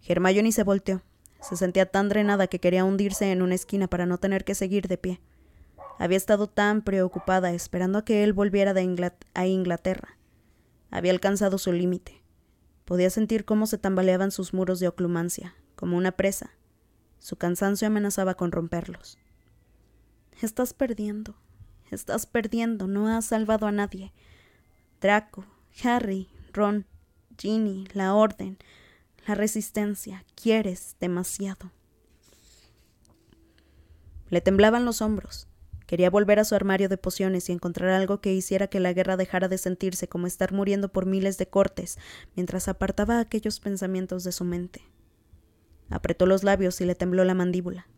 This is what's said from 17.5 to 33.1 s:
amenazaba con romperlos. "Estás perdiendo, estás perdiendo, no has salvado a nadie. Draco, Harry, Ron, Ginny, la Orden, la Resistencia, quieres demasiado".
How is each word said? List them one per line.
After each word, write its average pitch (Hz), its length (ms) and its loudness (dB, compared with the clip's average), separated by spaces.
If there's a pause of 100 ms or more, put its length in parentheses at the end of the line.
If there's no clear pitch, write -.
amenazaba 202 480 0
con 175 160 -2
romperlos. 170 680 -8 (1200)
"Estás 247 320 -4
perdiendo, 214 640 -4 (560)
estás - 340 -6
perdiendo, 226 640 -2
no 202 180 0
has 226 200 0
salvado 220 420 0
a 208 40 0
nadie. 196 400 -4 (880)
Draco, 208 460 0 (380)
Harry, 220 440 0 (240)
Ron, 208 340 0 (520)
Ginny, 202 540 -2
la 196 220 0
Orden, 208 440 2 (680)
la 208 80 0
Resistencia, 208 880 -4 (100)
quieres 214 640 -2
demasiado". 180 720 -6 (2500)